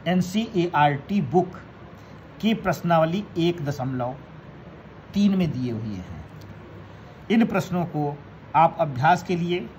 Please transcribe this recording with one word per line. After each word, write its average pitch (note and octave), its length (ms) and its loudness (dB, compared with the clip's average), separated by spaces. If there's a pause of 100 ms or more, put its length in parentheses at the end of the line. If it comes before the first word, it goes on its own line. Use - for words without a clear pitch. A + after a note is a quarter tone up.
एनसीईआरटी F3 1160 0
बुक - 360 0 (840)
की A3 140 2
प्रश्नावली E3+ 680 2 (160)
एक E3+ 260 0
दशमलव B2+ 500 -4 (1000)
तीन G3 240 4
में E3+ 140 2
दिए B2 200 -4
हुए A2 240 -6
हैं। E2+ 280 -12 (1080)
इन A3+ 140 6
प्रश्नों F3 420 0
को D3 280 -2 (400)
आप E3 240 6
अभ्यास D#3 440 2
के F#3 120 -2
लिए F3 320 -2 (120)